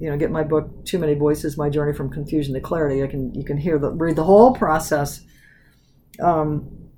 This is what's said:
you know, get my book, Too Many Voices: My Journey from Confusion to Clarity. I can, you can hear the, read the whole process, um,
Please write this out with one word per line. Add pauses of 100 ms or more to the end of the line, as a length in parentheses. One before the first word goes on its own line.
you
know,
get
my
book,
Too
Many
Voices:
My
Journey
from
Confusion
to
Clarity.
I
can,
you
can
hear
the,
read
the
whole
process, (1000)
um, (280)